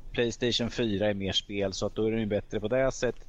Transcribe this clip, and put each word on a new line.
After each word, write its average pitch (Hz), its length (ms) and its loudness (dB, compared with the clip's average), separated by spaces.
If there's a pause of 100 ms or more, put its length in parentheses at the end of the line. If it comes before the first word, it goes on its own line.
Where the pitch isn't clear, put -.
(120)
PlayStation 120 580 0
fyra 107 360 2
är 104 80 4
mer 98 180 -2
spel, 98 400 0
så 104 140 -2
att 101 80 -4
då 107 120 2
är 110 60 2
det 113 60 2
ju 113 80 0
bättre 104 340 -2
på 107 80 -2
det 127 240 2
sättet. - 360 -2